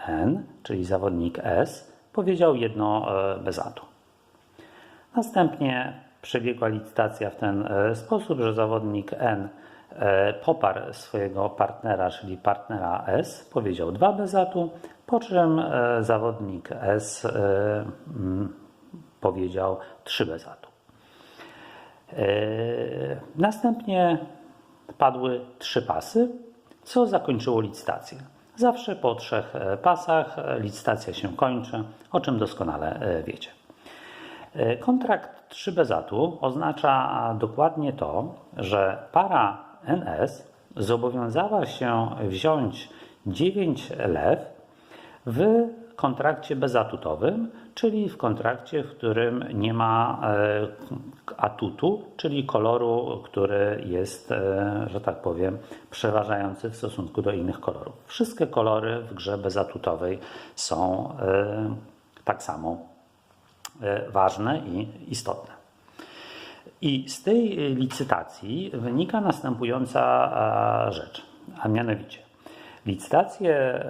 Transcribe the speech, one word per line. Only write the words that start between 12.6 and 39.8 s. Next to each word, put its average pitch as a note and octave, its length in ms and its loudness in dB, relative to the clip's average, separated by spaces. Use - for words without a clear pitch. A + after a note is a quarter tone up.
S, - 460 -2
powiedział E2+ 380 -2
dwa F3 220 4
bez G3 220 -2
atu, F3+ 340 2
po A#3 140 2
czym, E3+ 400 4
e, A#2+ 440 2
zawodnik A2 680 0
S, G#2 540 -2
e, A2+ 40 0
mm, F#2+ 380 -2
powiedział F#2+ 560 0
trzy - 220 -2
bez D#2+ 220 -6
atu. - 220 -20
E, G#2+ 100 -2
następnie F#3+ 800 2
padły B2+ 440 2
trzy - 220 0
pasy, A#3 480 2
co B3 240 4
zakończyło B2+ 540 2
licytację. - 560 -6
Zawsze A#3+ 400 2
po A#2+ 200 2
trzech, - 400 -4
e, G2 220 -2
pasach, E3 600 2
e, C3 200 -2
licytacja G#2 540 -2
się F#2 220 -6
kończy, A#2+ 480 0
o F3+ 80 2
czym B2+ 180 0
doskonale, D#2+ 640 -2
e, E2 240 0
wiecie. - 260 -10
E, A#2+ 240 2
kontrakt - 720 0
trzy - 220 -8
bez D#3+ 200 2
atu A#2+ 500 0
oznacza C3 960 2
dokładnie C#3+ 540 2
to, F2+ 420 -2
że F#2+ 400 2
para D#3+ 460 4